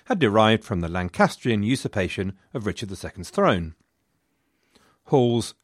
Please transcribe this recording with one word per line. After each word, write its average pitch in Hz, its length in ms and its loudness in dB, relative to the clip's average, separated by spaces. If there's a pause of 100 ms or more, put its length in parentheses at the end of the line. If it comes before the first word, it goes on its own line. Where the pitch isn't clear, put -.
had 240 140 -2
derived 110 460 4
from 90 160 -4
the 82 80 -4
Lancastrian 92 760 -2
usurpation 98 760 -4 (160)
of 113 120 -6
Richard 95 240 -6
the 92 80 -12
Second's 87 320 -14
throne. 98 460 0 (1300)
Hall's 120 480 2 (100)